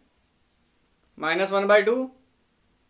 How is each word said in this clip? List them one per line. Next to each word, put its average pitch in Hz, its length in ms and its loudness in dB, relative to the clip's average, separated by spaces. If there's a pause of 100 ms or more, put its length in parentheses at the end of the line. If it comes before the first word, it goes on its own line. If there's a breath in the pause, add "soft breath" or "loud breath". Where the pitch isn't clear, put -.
(1160)
माइनस 175 340 -4
वन 196 160 0
बाई 208 160 4
टू, 226 120 0 (920)